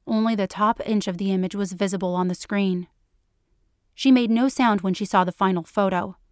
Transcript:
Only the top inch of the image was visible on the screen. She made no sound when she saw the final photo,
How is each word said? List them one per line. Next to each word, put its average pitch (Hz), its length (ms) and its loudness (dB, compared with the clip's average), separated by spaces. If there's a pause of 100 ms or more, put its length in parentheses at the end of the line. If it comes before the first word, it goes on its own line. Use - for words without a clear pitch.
Only 226 300 0
the 196 120 0
top 214 380 0
inch 214 220 0
of 180 100 -6
the 190 140 -2
image 185 240 -2
was 196 180 -4
visible 185 420 -2
on 180 140 0
the 180 60 -4
screen. 190 520 -2 (1040)
She - 180 2
made 240 200 4
no 240 160 2
sound 233 340 2
when 190 120 0
she 202 120 -4
saw 190 180 2
the 180 80 -2
final 180 320 0
photo, 190 520 -2 (160)